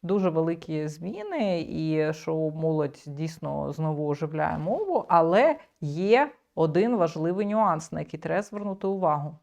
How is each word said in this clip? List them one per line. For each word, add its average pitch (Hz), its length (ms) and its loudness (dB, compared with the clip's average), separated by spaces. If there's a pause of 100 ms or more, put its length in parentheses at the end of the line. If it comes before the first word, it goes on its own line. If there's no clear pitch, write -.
дуже 185 280 2
великі 160 580 -2
зміни, 202 720 -4
і 156 520 0
що 160 220 -4
молодь 156 720 -2
дійсно 147 680 -6
знову 151 360 -2
оживляє 156 500 -2
мову, 269 500 -2
але 185 480 6 (240)
є 196 500 2 (240)
один 175 420 2
важливий 170 500 0
нюанс, 202 460 0
на 156 80 -6
який 151 200 -10
треба 165 220 0
звернути 202 440 -8
увагу. 160 560 0